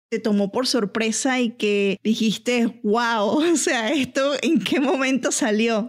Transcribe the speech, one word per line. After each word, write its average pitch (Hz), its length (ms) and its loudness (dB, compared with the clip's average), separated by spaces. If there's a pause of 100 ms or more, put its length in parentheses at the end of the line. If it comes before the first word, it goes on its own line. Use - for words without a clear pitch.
(100)
te 226 80 -2
tomó 202 320 0
por 247 160 -2
sorpresa 226 760 0
y 240 100 0
que 202 520 0
dijiste, 226 800 0
"Wow, 226 440 0 (120)
<laughs> 339 140 2
o 320 40 2
sea, 233 360 0
¿esto 269 400 0 (100)
en 233 180 2
qué - 200 0
momento 269 500 0
salió?". 226 580 0